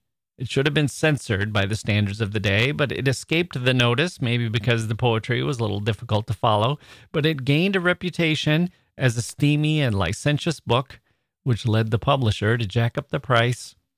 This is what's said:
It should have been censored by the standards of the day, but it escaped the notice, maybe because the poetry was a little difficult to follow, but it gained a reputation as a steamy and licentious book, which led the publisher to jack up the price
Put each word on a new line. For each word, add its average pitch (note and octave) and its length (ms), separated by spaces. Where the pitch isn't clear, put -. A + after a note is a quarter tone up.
It B2+ 120
should D3 180
have D3+ 80
been D3 140
censored A2 640
by G2+ 140
the G#2 100
standards G#2 440
of G#2 120
the G#2+ 80
day, G#2+ 300
but D3 220
it B2+ 160
escaped C#3+ 560
the B2+ 100
notice, B2 480
maybe A#2+ 260
because A2+ 380
the A2 80
poetry A#2+ 480
was C#3 160
a A#2 40
little G2+ 180
difficult G#2+ 480
to G#2+ 60
follow, A2+ 440
but D3+ 160
it D3 180
gained D#3+ 300
a F#3+ 60
reputation E3+ 920
as B2 200
a A#2+ 60
steamy D3+ 580
and A#2 180
licentious C#3 640
book, A#2+ 400
which A#2+ 240
led A2 240
the A2 80
publisher A#2 580
to A#2 100
jack A#2 320
up - 100
the C#3+ 120
price A#2+ 540